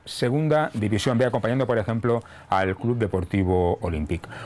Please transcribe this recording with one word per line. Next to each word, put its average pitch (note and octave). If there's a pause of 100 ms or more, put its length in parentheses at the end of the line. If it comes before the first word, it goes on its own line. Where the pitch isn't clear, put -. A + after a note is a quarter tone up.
segunda D3+
división A2
B, B2
acompañando, B2
por A#2
ejemplo, A#2 (280)
al F#2+
Club A#2+
Deportivo F#2
Olympic. E2 (180)